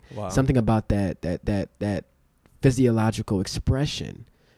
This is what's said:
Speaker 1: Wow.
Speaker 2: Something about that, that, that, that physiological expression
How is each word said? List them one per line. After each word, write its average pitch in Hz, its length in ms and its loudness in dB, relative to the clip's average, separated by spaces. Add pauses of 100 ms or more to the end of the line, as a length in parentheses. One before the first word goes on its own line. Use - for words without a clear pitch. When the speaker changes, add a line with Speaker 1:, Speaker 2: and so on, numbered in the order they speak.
(160)
Speaker 1:
Wow. 104 140 -8
Speaker 2:
Something 135 280 2
about 110 320 2
that, 101 320 -2
that, 82 240 -4
that, 101 240 -2 (100)
that 101 260 -4 (560)
physiological 113 800 2
expression - 880 -4 (300)